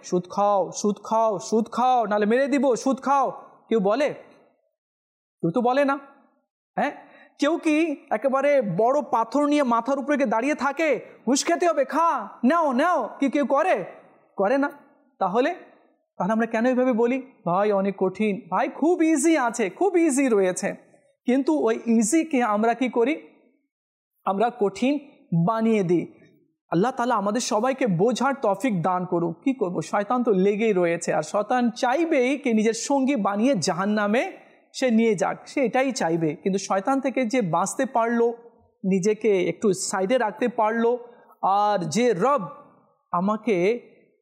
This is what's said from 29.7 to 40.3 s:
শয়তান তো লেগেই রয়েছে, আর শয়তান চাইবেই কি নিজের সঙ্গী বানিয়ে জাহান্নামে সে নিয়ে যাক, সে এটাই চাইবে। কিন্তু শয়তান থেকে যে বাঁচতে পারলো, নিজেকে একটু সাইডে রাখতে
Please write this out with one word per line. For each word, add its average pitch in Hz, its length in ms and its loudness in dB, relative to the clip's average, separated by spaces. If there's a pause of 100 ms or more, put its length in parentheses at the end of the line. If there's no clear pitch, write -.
শয়তান 214 420 -2
তো 226 100 0
লেগেই 202 400 2
রয়েছে, 170 420 0
আর 160 80 0
শয়তান 233 480 -2
চাইবেই 269 680 0
কি 233 160 -2
নিজের 220 200 2
সঙ্গী 277 420 0
বানিয়ে 208 380 0
জাহান্নামে 208 880 -2 (320)
সে 262 160 0
নিয়ে 226 240 4
যাক, 170 340 -4
সে 285 160 -2
এটাই 254 280 0
চাইবে। 165 420 -2
কিন্তু 196 240 -4
শয়তান 202 420 -2
থেকে 262 260 -2
যে 240 160 -2
বাঁচতে 180 440 -2
পারলো, 233 480 0 (500)
নিজেকে 196 640 0
একটু 185 240 0
সাইডে 196 460 -2
রাখতে 240 300 -2